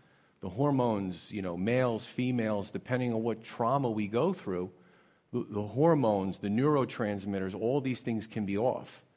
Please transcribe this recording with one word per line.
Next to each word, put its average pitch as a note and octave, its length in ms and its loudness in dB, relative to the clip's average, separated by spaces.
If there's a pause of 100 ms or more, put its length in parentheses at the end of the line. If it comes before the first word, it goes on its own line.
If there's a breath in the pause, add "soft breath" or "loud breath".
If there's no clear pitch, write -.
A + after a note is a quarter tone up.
(420 soft breath)
The F#2+ 80 -8
hormones, G#2+ 840 0
you G#2 100 -4
know, F2 160 -4
males, A#2 480 2
females, A2 640 0
depending B2 420 -2
on A2+ 100 0
what A2+ 200 -2
trauma B2 460 0
we G#2+ 180 0
go C3 260 2
through, F#2 380 -4 (600 soft breath)
the, A#2+ 180 -2
the G#2 140 -2
hormones, G#2+ 760 4
the G2+ 100 -4
neurotransmitters, G#2 1120 0
all B2+ 220 0
these B2+ 180 -2
things A2 280 -4
can G#2+ 180 -6
be G2 120 -2
off. - 460 -2 (140)